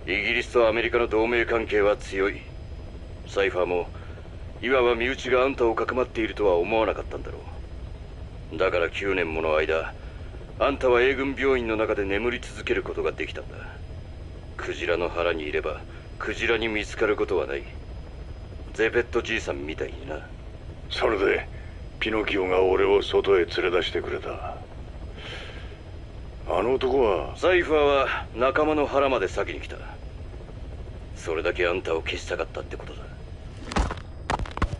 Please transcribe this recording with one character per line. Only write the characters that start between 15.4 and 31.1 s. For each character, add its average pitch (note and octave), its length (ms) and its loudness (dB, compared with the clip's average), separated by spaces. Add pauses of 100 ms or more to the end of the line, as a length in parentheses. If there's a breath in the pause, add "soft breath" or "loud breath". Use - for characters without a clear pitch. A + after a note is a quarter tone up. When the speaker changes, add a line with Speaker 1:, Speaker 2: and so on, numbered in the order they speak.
Speaker 1:
い D2 80 -6
れ D#2 100 0
ば、 D#2 180 -4 (380 loud breath)
ク G#2+ 160 -4
ジ G#2+ 140 -2
ラ A2+ 100 4
に A2+ 100 0
見 G#2+ 160 0
つ - 140 -8
か A2+ 80 4
る G#2 100 4
こ G#2 80 0
と G2 140 2
は C#2 80 0
な C#2 100 -4
い。 C#2 60 -4 (1120)
ゼ A2 160 2
ペ A#2 80 2
ッ A#2 60 4
ト A#2 180 0
じ G#2+ 160 -2
い - 20 -4
さ E2 120 -2
ん C#2+ 140 -6
み D2+ 80 -6
た C#2 120 -4
い - 20 -4
に - 180 -10
な。 D2+ 120 -6 (720)
Speaker 2:
そ - 160 0
れ A2+ 120 2
で、 - 300 2 (500 loud breath)
ピ A2 120 0
ノ G#2+ 160 0
キ G2+ 100 0
オ F#2 100 2
が F#2 160 6
俺 F#2+ 220 6
を G2 180 6
外 F#2+ 360 6
へ E2+ 80 4
連 - 100 -4
れ F2+ 140 2
出 E2+ 120 4
し - 80 -2
て E2+ 120 -2
く - 80 -6
れ - 80 -2
た。 - 380 -8 (1900 loud breath)
あ F2 160 2
の B2 120 4
男 C3 280 4
は？ E2 360 4
Speaker 1:
サ F3+ 160 6
イ F3 80 6
フ D3 100 0
ァ D#3 40 6
ー D3+ 40 6
は C#3 460 4 (100)
仲 C3+ 300 4
間 D3+ 80 4
の D3 120 4
腹 C3+ 220 4
ま B2+ 100 4
で F#2+ 100 2
先 F2+ 260 -2
に C#2+ 80 -8
来 - 60 -10
た。 - 80 -10 (1400)